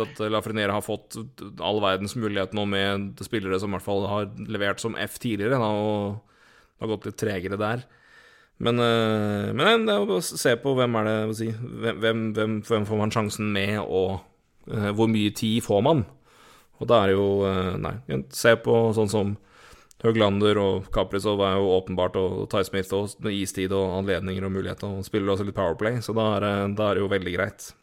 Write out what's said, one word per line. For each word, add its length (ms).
at 140
Lafreniere 460
har 80
fått 320
all 240
verdens 320
mulighet 400
nå 140
med 560
spillere 340
som 140
i 60
hvert 80
fall 200
har 200
levert 320
som 160
F 240
tidligere, 400
da, 140
og 480
det 80
har 80
gått 160
litt 100
tregere 400
der. 240
Men, 180
eh, 760
men 360
det 60
er 40
jo 80
bare 160
å 160
se 180
på 200
hvem 240
er 80
det, 80
hva 80
si, 160
hvem, 480
hvem, 220
hvem, 260
hvem 240
får 140
man 100
sjansen 420
med, 280
og, 400
eh, 260
hvor 180
mye 240
tid 300
får 180
man? 220
Og 60
da 160
er 80
det 80
jo, 80
eh, 340
nei, 200
se 260
på 200
sånn 160
som 240
Høglander 560
og 320
Kaprizov 480
er 160
jo 160
åpenbart, 440
og 340
Ty 120
Smith 300
og 160
med 80
istid 400
og 240
anledninger 480
og 80
muligheter, 400
og 120
spiller 280
også 160
litt 80
powerplay, 480
så 100
da 120
er 80
det, 320
da 140
er 40
det 80
jo 60
veldig 240
greit. 380